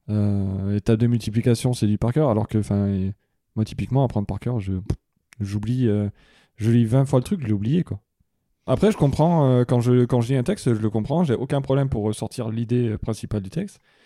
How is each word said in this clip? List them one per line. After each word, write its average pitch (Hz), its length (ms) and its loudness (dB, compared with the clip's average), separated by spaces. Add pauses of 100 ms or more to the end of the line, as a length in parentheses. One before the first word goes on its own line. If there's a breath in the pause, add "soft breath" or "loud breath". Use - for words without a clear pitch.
euh, 101 640 0
les 104 80 0
tables 110 220 2
de 120 60 2
multiplication 117 680 0
c'est 117 120 -2
du 104 120 2
par 117 160 0
cœur 151 160 2
alors 104 180 0
que, - 120 -2
enfin, 101 280 0
et 95 240 -2 (460)
moi 110 80 0
typiquement 123 400 -2
apprendre 104 200 -2
par 98 140 -6
cœur 123 220 -4
je, 95 100 -6 (680)
j'oublie, 107 440 -2
euh, 104 220 2 (480 soft breath)
je 110 160 0
lis 120 140 6
vingt 127 180 2
fois 135 160 2
le 123 60 -4
truc, 190 160 -4
je 120 60 -6
l'ai 107 40 0
oublié 110 320 0
quoi. 101 160 -8 (680)
Après 135 260 4
je - 20 -2
comprends, 151 540 2
euh, 123 160 4
quand 123 160 2
je, 123 240 4
quand 120 160 0
je 117 80 -2
lis 135 80 2
un 123 60 0
texte 117 300 0
je 110 60 0
le 110 100 0
comprends, 120 360 0
j'ai 135 80 0
aucun 135 260 -2
problème 135 300 0
pour 120 140 -2
ressortir 110 440 -6
l'idée, 117 400 -2
euh, 104 100 -2
principale - 440 -6
du 95 80 -10
texte, 190 320 -8 (240 soft breath)